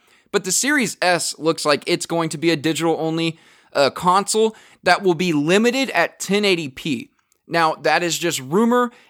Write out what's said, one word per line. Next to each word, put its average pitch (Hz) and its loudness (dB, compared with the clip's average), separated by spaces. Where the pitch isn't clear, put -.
But - 0
the 185 -6
Series 262 -2
S 170 -2
looks 156 -2
like 143 0
it's 170 -2
going 165 -2
to 165 -8
be 165 0
a 160 0
digital-only, 160 -2
uh, 135 2
console 202 0
that 180 4
will 180 2
be 175 0
limited 208 2
at 170 -2
ten 208 -2
eighty 170 0
p. 131 -8
Now, 160 0
that 160 0
is 160 -2
just 143 -4
rumor, 233 2